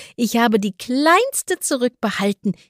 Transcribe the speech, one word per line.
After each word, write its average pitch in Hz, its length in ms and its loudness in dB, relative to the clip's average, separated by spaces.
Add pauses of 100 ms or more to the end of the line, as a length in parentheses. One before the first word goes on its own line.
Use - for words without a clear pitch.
(140)
Ich 240 220 -2
habe 226 240 2
die 202 160 -4
kleinste 339 840 0
zurückbehalten, 214 920 -2 (160)